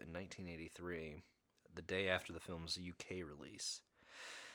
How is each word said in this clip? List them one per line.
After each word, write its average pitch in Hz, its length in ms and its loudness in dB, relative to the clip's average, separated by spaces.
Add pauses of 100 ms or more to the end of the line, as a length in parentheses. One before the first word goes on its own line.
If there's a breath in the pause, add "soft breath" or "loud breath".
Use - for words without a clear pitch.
in 82 60 -6
nineteen 92 360 -4
eighty-three, 82 760 -2 (520)
the 85 80 -4
day 92 280 6
after - 240 6
the - 60 -4
film's 82 380 0
U 87 200 -2
K 92 260 -2
release. - 580 -2 (720 loud breath)